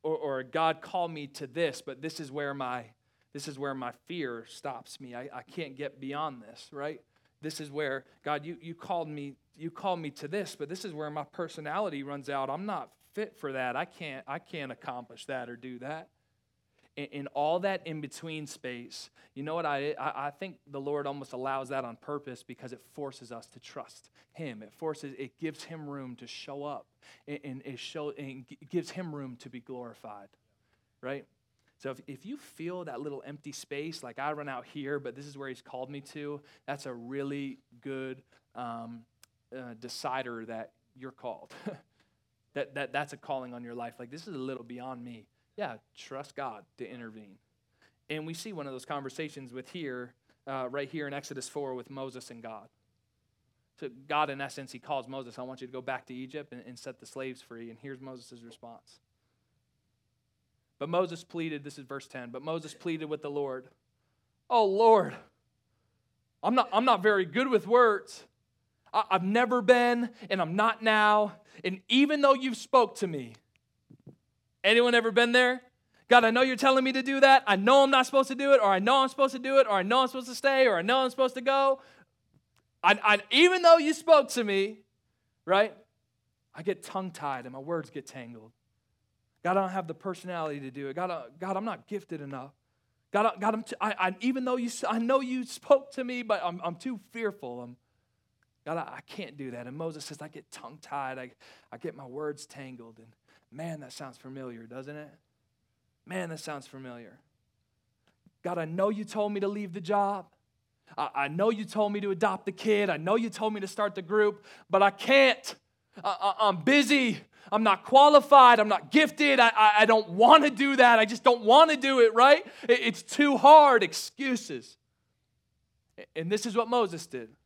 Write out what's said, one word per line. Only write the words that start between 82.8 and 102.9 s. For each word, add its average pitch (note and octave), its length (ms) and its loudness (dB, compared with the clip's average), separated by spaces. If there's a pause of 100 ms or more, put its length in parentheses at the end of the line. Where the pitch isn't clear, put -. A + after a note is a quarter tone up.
I, G3+ 200 6
I, G#3 160 4 (120)
even F4 320 4
though E4 140 10
you D#4 180 0
spoke D4+ 380 6
to B3 100 0
me," G3+ 380 -2 (640)
right? G3 280 2 (800)
"I D#3+ 80 -18
get G3 220 -6
tongue-tied D3 600 -8
and B2+ 80 -16
my C3+ 60 -14
words D#3 300 -6
get C#3 160 -14
tangled. A#2 460 -18 (920)
God, F#3 140 0
I G3 40 2
don't F#3 100 -4
have F#3 160 -6
the D#3+ 80 -10
personality E3+ 640 -8
to C3+ 100 -12
do C#3 200 -10
it. C3+ 60 -10
God, F3+ 140 -4
I, D#3+ 140 -8 (160)
God, F#3 180 -4
I'm G#3 80 -6
not G3+ 220 -10
gifted F#3 340 -10
enough. C#3 300 -12 (600)
God, G#3 140 2
I, G3 140 0
God, G#3 160 0
I'm A3+ 80 -6
t-, - 180 -12
I, G3+ 160 -2
I, F#3+ 220 0
even B3+ 260 -2
though B3+ 120 -2
you A#3+ 100 -4
s-, - 200 -8
I A3+ 120 0
know C4 220 2
you B3+ 220 -4
spoke - 500 0
to C4 100 -8
me, B3 180 -6
but G#3+ 220 -2
I'm, F3 200 -4
I'm E3+ 120 -4
too A#3 240 -10 (140)
fearful. G3 480 -8
I'm, B2 160 -16 (880)
God, D#3 120 -6
I, - 200 -10
I - 100 -16
can't D3 300 -14
do C3 140 -10
that." A#2+ 140 -14
And B2+ 120 -14
Moses D#3 260 -10
says, C#3+ 180 -16
"I D3+ 60 -14
get D3+ 240 -20
tongue-tied. C3 680 -12
I, B2+ 140 -14 (400)
I A#2 60 -16
get A2+ 180 -12
my C#3 100 -18
words C#3+ 400 -8
tangled." B2 520 -18